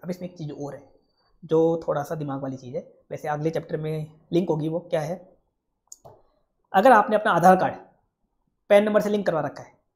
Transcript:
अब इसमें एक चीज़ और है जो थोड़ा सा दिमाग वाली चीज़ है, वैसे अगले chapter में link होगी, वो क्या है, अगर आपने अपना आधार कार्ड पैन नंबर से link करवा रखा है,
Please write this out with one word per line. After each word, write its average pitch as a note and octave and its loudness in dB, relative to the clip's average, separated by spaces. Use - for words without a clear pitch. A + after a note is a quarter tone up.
अब E3+ -10
इसमें F3+ -10
एक - -20
चीज़ D3+ -10
और C#3 -12
है - -18
जो E3 2
थोड़ा D3+ -2
सा E3 -10
दिमाग C#3+ -8
वाली C3+ -8
चीज़ B2+ -14
है, F3+ -8
वैसे D3 -12
अगले D3+ -2
chapter D#3+ -6
में D#3 -8
link F3 0
होगी, D3+ -2
वो D#3+ -4
क्या D#3+ -4
है, E3 -6
अगर G#3+ 6
आपने G#3+ 4
अपना G#3 0
आधार F3+ 6
कार्ड D#3 -2
पैन G3+ 6
नंबर G#3+ 2
से G#3 -2
link G#3 -2
करवा E3 0
रखा C#3 -8
है, - -20